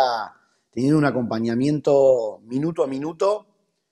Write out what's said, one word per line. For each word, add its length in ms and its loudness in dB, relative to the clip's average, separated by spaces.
teniendo 260 2
un 80 2
acompañamiento 1400 0
minuto 400 -4
a 40 -2
minuto 580 -4